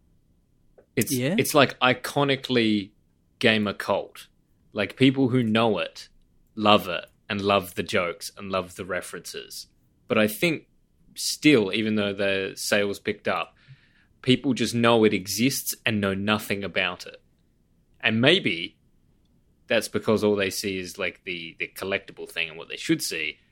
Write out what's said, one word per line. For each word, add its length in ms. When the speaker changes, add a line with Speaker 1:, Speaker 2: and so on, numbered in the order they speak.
Speaker 1:
It's, 160
Speaker 2:
Yeah. 260
Speaker 1:
it's, 160
like, 260
iconically 1120
gamer 340
cult. 540
Like, 240
people 320
who 140
know 340
it 320
love 320
it 180
and 120
love 340
the 80
jokes 540
and 140
love 240
the 100
references. 840
But 100
I 100
think 400
still, 580
even 220
though 180
the 420
sales 440
picked 280
up, 280
people 320
just 200
know 300
it 100
exists 640
and 160
know 120
nothing 500
about 420
it. 160
And 220
maybe 560
that's 200
because 360
all 120
they 140
see 300
is, 180
like, 280
the, 340
the 80
collectible 640
thing, 200
and 80
what 120
they 80
should 260
see 340